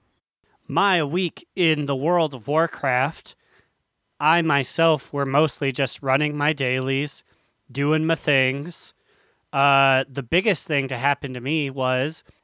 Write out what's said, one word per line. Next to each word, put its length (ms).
My 360
week 520
in 320
the 80
World 400
of 120
Warcraft, 880
I 240
myself 680
were 140
mostly 460
just 320
running 340
my 160
dailies, 720
doing 340
my 100
things. 800
Uh, 560
the 140
biggest 460
thing 220
to 80
happen 360
to 80
me 300
was 520